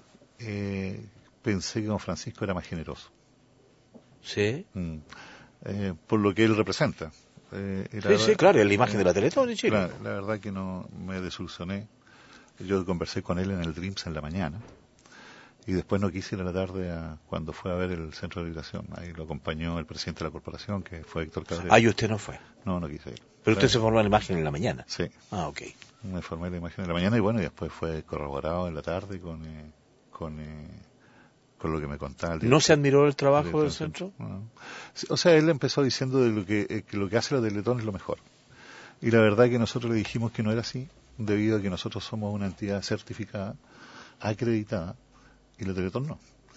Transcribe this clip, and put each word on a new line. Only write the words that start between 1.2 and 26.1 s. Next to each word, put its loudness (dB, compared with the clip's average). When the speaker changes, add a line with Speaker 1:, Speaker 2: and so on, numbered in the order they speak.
Speaker 1:
pensé -2
que -4
don 0
Francisco -8
era -2
más -6
generoso. -10
Speaker 2:
¿Sí? -2
Speaker 1:
Mm. -6
Eh, -4
por 4
lo 6
que 6
él 6
representa. 0
Eh, -6
y -10
la -8
Speaker 2:
Sí, 0
Speaker 1:
verdad 4
Speaker 2:
sí, 6
claro, 8
es 8
la 6
imagen 4
Speaker 1:
eh, 2
Speaker 2:
de 4
la 6
Teletón 2
en -6
Chile. 2
Speaker 1:
la, 2
la -10
verdad -4
que -8
no -8
me -6
desilusioné. -8
Yo 0
conversé -2
con -2
él 0
en -2
el -2
Dreams -8
en -6
la -6
mañana -4
y -6
después 0
no 0
quise -8
ir -4
a -4
la -4
tarde -4
a, -8
cuando -6
fue -8
a -2
ver -2
el -8
centro -10
de -6
rehabilitación. -10
Ahí -12
lo -12
acompañó -4
el -6
presidente -8
de -4
la -6
corporación, -8
que -14
fue -6
Héctor -8
Cabrera. -2
Speaker 2:
Ah, 12
¿y 8
usted 2
no 0
fue? -12
Speaker 1:
No, -2
no -6
quise -12
ir. -16
Speaker 2:
¿Pero 6
usted -
Speaker 1:
Claro. 6
Speaker 2:
se 4
formó 4
la 4
imagen 4
en 0
la -2
mañana? -2
Speaker 1:
Sí. -4
Speaker 2:
Ah, -4
ok. -10
Speaker 1:
Me -8